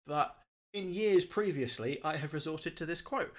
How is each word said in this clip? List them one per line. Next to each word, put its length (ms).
but 260
in 220
years 320
previously, 800
I 100
have 180
resorted 440
to 80
this 160
quote. 380